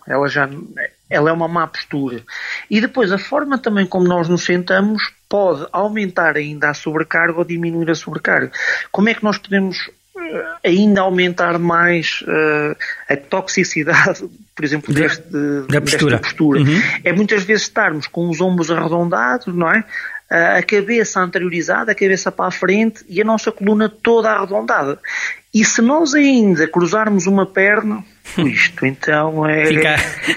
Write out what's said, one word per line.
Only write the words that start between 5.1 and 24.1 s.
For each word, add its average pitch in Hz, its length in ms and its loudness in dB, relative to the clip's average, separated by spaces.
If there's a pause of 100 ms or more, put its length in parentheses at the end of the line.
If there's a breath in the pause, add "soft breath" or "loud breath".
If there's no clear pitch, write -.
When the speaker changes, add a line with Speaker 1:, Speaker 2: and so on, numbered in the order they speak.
Speaker 1:
pode 180 440 0
aumentar 185 640 0
ainda 147 340 -2
a 143 40 -2
sobrecarga 160 640 -2
ou 175 60 2
diminuir 170 460 -2
a 160 40 2
sobrecarga. 156 560 -2 (400 loud breath)
Como 208 180 2
é 220 60 0
que - 100 -14
nós 202 140 0
podemos, 190 500 -4 (300)
eh, 330 260 -8 (240)
ainda 196 340 4
aumentar 180 560 0
mais, 170 680 0
eh, 151 500 0 (320 loud breath)
a 143 80 0
toxicidade, 165 1120 -2 (120)
<laughs> - 140 -20
por - 100 -8
exemplo, 147 280 -2
Speaker 2:
Da, 143 80 2
Speaker 1:
deste, 151 220 -2 (480)
Speaker 2:
da 147 100 2
postura. 147 360 0
Speaker 1:
desta - 20 2
postura? 147 420 2
Speaker 2:
Uhum. 151 220 4 (220 loud breath)
Speaker 1:
É 175 80 2
muitas 202 320 2
vezes 202 180 2
estarmos 170 460 -2
com 175 200 -4
os 160 120 -2
ombros 180 300 2
arredondados, 170 840 0
não 170 160 0
é? 220 140 2 (480 loud breath)
A, 170 260 4
a 170 40 0
cabeça 208 580 0
anteriorizada, 175 720 -2
a - 20 -2
cabeça 190 380 0
para 185 140 -2
a 180 40 -2
frente 208 580 0
e 180 120 -2
a 214 40 2
nossa 220 280 0
coluna 214 360 2
toda 226 420 2